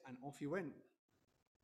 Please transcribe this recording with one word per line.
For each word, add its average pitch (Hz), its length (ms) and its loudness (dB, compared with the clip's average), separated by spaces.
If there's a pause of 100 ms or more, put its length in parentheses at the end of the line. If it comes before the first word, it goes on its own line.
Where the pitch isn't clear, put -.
and 127 160 -6
off 143 140 -4
he 143 80 0
went. 160 300 4 (880)